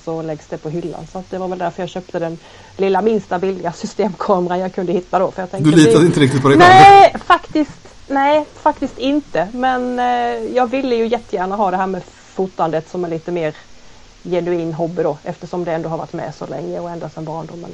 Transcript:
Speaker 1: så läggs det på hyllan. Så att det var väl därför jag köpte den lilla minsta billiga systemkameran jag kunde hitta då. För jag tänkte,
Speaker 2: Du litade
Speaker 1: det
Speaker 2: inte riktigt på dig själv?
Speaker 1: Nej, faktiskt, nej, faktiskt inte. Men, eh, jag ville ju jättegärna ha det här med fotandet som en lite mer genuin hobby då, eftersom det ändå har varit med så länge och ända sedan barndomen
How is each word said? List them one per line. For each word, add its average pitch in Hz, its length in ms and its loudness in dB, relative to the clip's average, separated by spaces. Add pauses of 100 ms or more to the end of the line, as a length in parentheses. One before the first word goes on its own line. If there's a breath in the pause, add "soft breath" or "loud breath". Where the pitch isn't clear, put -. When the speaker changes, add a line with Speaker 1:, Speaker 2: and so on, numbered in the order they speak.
Speaker 1:
så 165 160 -8
läggs 156 260 -10
det 165 100 -12
på 156 120 -12
hyllan. 165 420 -10
Så 190 60 -12
att 185 140 -16
det 185 60 -8
var 185 100 -6
väl 185 120 -8
därför 175 220 -6
jag 170 80 -8
köpte 180 300 -10
den 165 180 -8 (400 soft breath)
lilla 190 240 0
minsta 202 380 -2
billiga 185 340 -6
systemkameran 180 840 -2
jag 190 140 -6
kunde 180 200 -4
hitta 180 260 -2
då. 175 120 -2
För 190 100 -10
jag 180 100 -10
tänkte, 151 200 0
Speaker 2:
Du 165 60 6
litade 151 220 6
Speaker 1:
det 170 60 4
Speaker 2:
inte 165 140 2
riktigt 131 220 2
på 139 80 2
dig 143 100 6
själv? 359 100 8
Speaker 1:
Nej, 392 460 10 (100)
faktiskt, 330 460 0 (360)
nej, 285 380 2 (100)
faktiskt - 420 -2
inte. 269 560 -2
Men, 247 460 -2
eh, 240 560 -2
jag 247 120 2
ville 262 280 -2
ju 226 120 0
jättegärna 196 480 -4
ha 202 160 0
det 185 60 0
här 190 100 0
med 185 140 -6 (320)
fotandet 160 580 -4
som 180 120 -6
en 170 60 -6
lite 165 220 -8
mer 160 220 -4 (680 soft breath)
genuin 170 500 -4
hobby 165 300 -4
då, 147 200 -2
eftersom 180 420 -8
det 170 80 -6
ändå 160 160 -6
har 160 80 -6
varit 156 160 -12
med 151 220 -10
så 175 120 -14
länge 175 320 -10
och 175 100 -10
ända 170 200 -12
sedan 160 160 -14
barndomen 160 480 -12